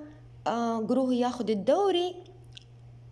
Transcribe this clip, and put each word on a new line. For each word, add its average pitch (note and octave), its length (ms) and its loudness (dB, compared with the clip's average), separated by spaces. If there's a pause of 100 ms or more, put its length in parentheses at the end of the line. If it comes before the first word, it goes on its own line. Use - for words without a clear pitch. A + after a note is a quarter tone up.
(480)
آه، A#3 300 0
قروه B3+ 360 2
ياخد A#3+ 360 0
الدوري، F4 680 2 (960)